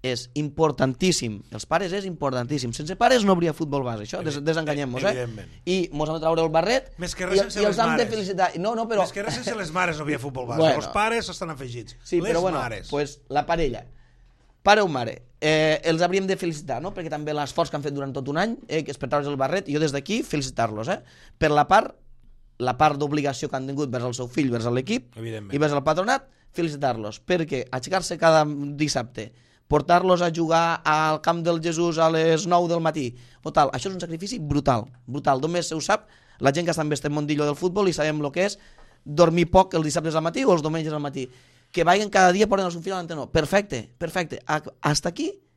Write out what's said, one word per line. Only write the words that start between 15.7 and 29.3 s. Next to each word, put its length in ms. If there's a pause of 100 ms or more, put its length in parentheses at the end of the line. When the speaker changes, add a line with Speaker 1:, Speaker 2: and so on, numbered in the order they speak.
Speaker 1:
els 160
hauríem 260
de 100
felicitar, 440
no? 120
Perquè 160
també 240
l'esforç 380
que 60
han 80
fet 100
durant 180
tot 160
un 80
any, 200 (100)
eh, 160
que 80
és 60
per 120
treure's 200
el 80
barret, 300
jo 120
des 120
d'aquí 320
felicitar-los, 640
eh? 120 (380)
Per 120
la 180
part, 280 (640)
la 180
part 240
d'obligació 480
que 80
han 80
tingut 240
vers 160
el 80
seu 160
fill, 240
vers 160
l'equip 480
Speaker 2:
Evidentment. 380
Speaker 1:
i 20
vers 160
el 80
patronat, 460 (260)
felicitar-los, 720
perquè 460
aixecar-se 480
cada 260
dissabte, 880 (360)